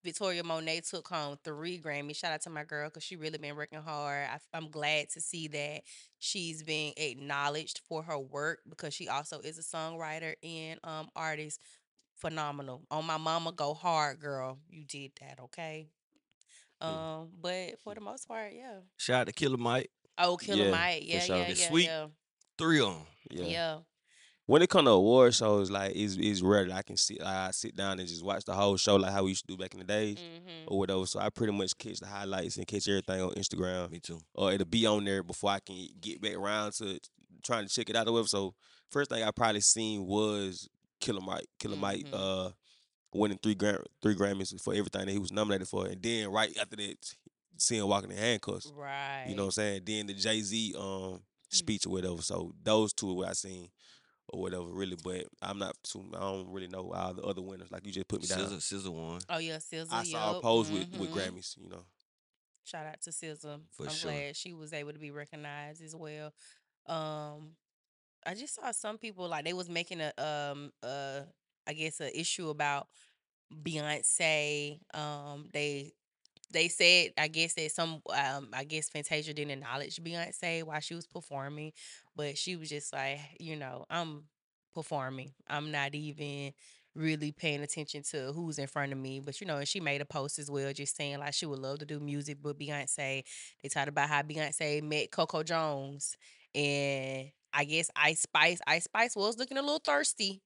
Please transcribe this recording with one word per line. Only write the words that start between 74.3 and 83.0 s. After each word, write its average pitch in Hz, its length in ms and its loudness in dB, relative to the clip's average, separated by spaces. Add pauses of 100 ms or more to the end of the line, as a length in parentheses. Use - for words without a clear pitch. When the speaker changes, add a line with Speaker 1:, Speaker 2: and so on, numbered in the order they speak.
Speaker 1:
Um, 147 600 -8
they, 147 400 -2 (600)
they 170 160 6
said, 175 500 8
I 151 100 4
guess, 160 260 0
that 156 180 -2
some, 165 280 -2 (100)
um, 139 420 0
I 131 120 -4
guess 151 240 -4
Fantasia 151 460 -4
didn't 147 180 -4 (100)
acknowledge 135 340 -6
Beyonce 170 640 -4
while 156 180 -6
she 165 140 -8
was 170 120 -10
performing, 151 640 -8 (440)
but 147 220 -2
she 180 180 -2
was 160 120 -8
just 147 240 -6
like, 139 260 -2 (220)